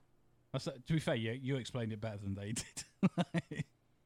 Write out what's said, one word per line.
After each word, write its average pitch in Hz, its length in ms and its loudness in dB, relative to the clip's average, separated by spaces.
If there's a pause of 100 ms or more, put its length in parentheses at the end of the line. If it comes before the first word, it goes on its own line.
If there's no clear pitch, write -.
(520)
That's, 135 120 -2
to 147 280 -4
be 160 60 6
fair, 151 160 2
you, 113 180 2
you 135 240 0
explained 117 360 -2
it 107 80 -6
better 107 180 -4
than 98 160 -2
they 101 180 -4
<laughs> - 960 0
did. - 140 -2 (420)